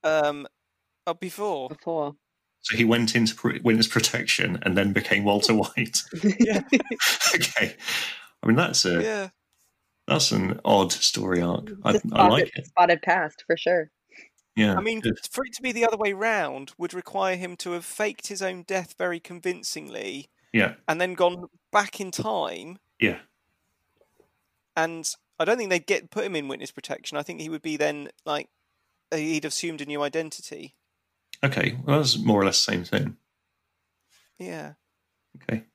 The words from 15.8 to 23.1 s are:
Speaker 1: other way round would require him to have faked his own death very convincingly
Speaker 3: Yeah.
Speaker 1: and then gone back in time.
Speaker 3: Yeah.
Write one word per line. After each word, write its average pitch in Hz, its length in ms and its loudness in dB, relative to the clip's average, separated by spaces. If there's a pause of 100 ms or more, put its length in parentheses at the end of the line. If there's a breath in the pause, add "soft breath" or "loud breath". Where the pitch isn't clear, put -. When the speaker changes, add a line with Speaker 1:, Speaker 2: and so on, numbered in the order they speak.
Speaker 1:
other 220 100 2
way 202 160 0
round 185 640 -2
would 175 180 -6
require 185 420 -2
him 180 200 -8
to - 160 -8
have 175 140 -6
faked - 420 -4
his 196 140 -8
own 185 220 -4
death 185 340 -6
very 180 200 -2
convincingly 160 1120 -8 (240)
Speaker 3:
Yeah. 101 220 2 (120)
Speaker 1:
and 160 140 -2
then 185 140 -2
gone 180 320 0 (260)
back 208 300 0
in 185 80 -8
time. 165 680 -6 (220)
Speaker 3:
Yeah. 98 200 0 (1600)